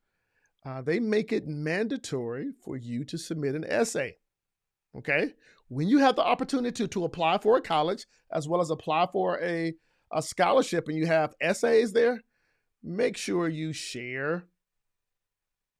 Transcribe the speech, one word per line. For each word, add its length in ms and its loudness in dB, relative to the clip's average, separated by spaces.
uh, 180 -10
they 180 0
make 320 0
it 160 -2
mandatory 1000 -4
for 140 -8
you 280 -6
to 120 -10
submit 380 -4
an 100 -6
essay. 520 -2
Okay? 360 0
When 200 -2
you 100 6
have 180 6
the 80 2
opportunity 480 0
to, 60 -2
to 160 -4
apply 340 2
for 180 4
a 60 2
college, 440 0
as 160 -4
well 140 2
as 100 0
apply 400 0
for 320 0
a, 320 -2
a 80 0
scholarship, 680 2
and 100 -2
you 80 2
have 340 2
essays 520 4
there, 280 2
make 340 -2
sure 320 -2
you 240 -4
share 720 -6